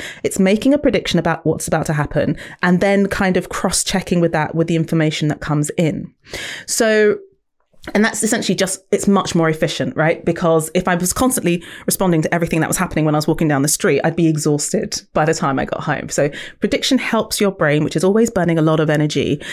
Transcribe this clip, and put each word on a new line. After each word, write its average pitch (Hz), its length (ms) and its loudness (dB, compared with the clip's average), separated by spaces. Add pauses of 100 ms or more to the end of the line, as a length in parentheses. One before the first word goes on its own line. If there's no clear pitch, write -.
(240)
It's - 160 -2
making 214 340 4
a 294 40 2
prediction 208 420 0
about 165 260 -2
what's - 220 -2
about 156 180 0
to 165 60 -2
happen 151 440 -2 (260)
and 180 180 4
then 202 260 4
kind 185 300 0
of 180 120 -2
cross-checking - 720 -2
with 165 120 2
that, 156 240 -2
with 165 100 2
the 165 100 0
information 156 520 0
that - 120 -4
comes 147 360 -2
in. - 360 -2 (540)
So, 214 520 2 (760)
and 208 100 4
that's 226 180 -2
essentially 214 340 0
just, 185 240 -2 (120)
it's 196 160 0
much 196 260 2
more 165 140 4
efficient, 156 480 -2
right? 156 280 0
Because 165 500 2
if 180 140 -2
I 180 80 2
was 180 160 -2
constantly 180 500 0 (240)
responding 170 360 2
to 160 120 -2
everything 170 260 0
that 151 80 0
was - 80 -2
happening 170 280 -2
when 151 100 2
I 151 40 2
was 151 100 -2
walking 160 200 2
down 139 140 2
the 143 60 2
street, 147 340 0
I'd 165 140 -2
be 170 120 2
exhausted 151 720 -2 (140)
by 160 100 2
the 156 100 2
time 139 240 -2
I 127 60 -2
got - 200 -6
home. 143 240 -4
So 147 200 0 (320)
prediction 247 380 0
helps - 420 -2
your 196 120 2
brain, 151 320 2
which - 120 -2
is 165 80 0
always 220 260 4
burning 170 280 0
a 151 40 4
lot 156 180 4
of 156 100 2
energy, 151 500 0 (120)